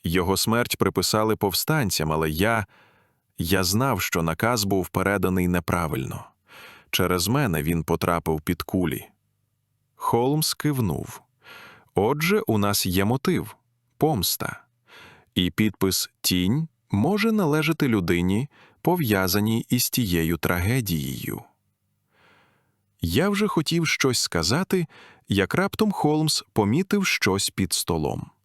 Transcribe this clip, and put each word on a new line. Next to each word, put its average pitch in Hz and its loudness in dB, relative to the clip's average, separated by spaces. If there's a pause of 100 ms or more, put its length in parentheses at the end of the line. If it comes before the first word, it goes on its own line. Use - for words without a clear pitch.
Його 90 2
смерть 117 0
приписали 107 2
повстанцям, 98 -2
але 80 0
я, 101 0 (720)
я 92 0
знав, 107 0
що 87 -2
наказ 104 0
був 95 0
переданий 92 0
неправильно. 85 -2 (640)
Через 90 2
мене 107 0
він 82 0
потрапив 82 0
під - -2
кулі». 78 -2 (880)
Холмс 135 0
кивнув. 123 -4 (760)
«Отже, 147 2
у 110 2
нас 101 0
є 95 2
мотив, 123 -2 (420)
помста. - -2 (720)
І 90 2
підпис - 0 (120)
«Тінь» 101 0 (240)
може 196 2
належати 156 0
людині, 92 0 (320)
пов'язаній 110 0
із 123 0
тією 85 0
трагедією». 87 -2 (1600)
Я 151 0
вже 208 0
хотів 165 0
щось - 0
сказати, 123 0 (400)
як 95 2
раптом 202 2
Холмс 156 0 (100)
помітив 143 2
щось - 0
під - -2
столом. - -2 (160)